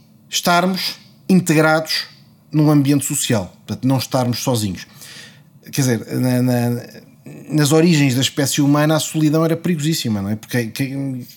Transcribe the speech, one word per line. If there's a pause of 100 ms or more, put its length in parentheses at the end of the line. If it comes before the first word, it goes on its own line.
(300)
estarmos (320)
integrados (420)
num
ambiente
social, (140)
portanto,
não
estarmos
sozinhos. (840)
Quer
dizer, (140)
na,
na, (640)
nas
origens
da
espécie
humana,
a
solidão
era
perigosíssima,
não
é?
Porque
quem, (100)